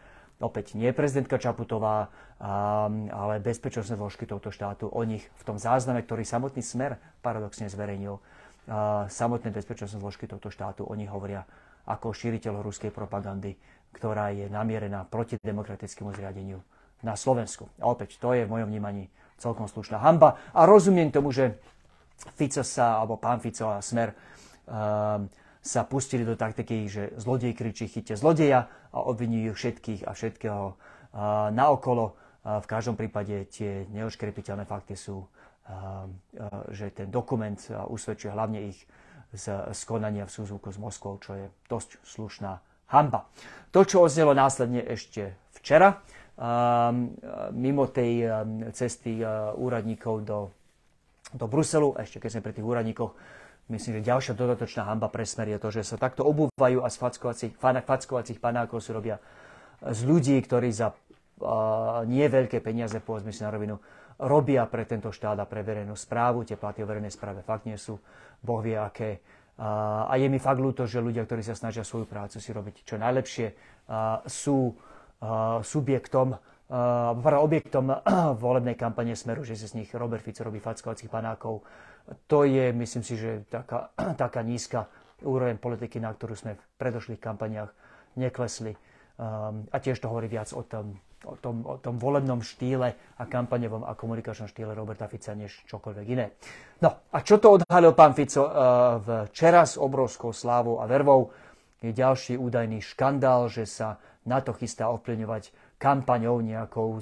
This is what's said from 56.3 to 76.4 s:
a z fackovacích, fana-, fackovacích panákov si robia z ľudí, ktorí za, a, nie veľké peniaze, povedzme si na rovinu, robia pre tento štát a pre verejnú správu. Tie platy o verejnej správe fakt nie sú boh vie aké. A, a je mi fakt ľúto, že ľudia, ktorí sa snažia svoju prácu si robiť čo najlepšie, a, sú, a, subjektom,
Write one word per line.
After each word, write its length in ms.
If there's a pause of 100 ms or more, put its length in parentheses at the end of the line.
a 80
z 80
fackovacích, 560
fana-, 320
fackovacích 560
panákov 400
si 80
robia 320 (560)
z 320
ľudí, 320
ktorí 320
za, 160
a, 1120
nie 240
veľké 400
peniaze, 320
povedzme 320
si 160
na 80
rovinu, 240 (480)
robia 400
pre 240
tento 240
štát 240
a 80
pre 160
verejnú 320
správu. 560
Tie 80
platy 240
o 80
verejnej 240
správe 320
fakt 240
nie 80
sú 240 (400)
boh 160
vie 160
aké. 480 (400)
A, 480
a 80
je 160
mi 80
fakt 160
ľúto, 320
že 80
ľudia, 320
ktorí 160
sa 80
snažia 320
svoju 240
prácu 320
si 80
robiť 400
čo 80
najlepšie, 560 (320)
a, 400
sú, 480 (480)
a, 400
subjektom, 800 (320)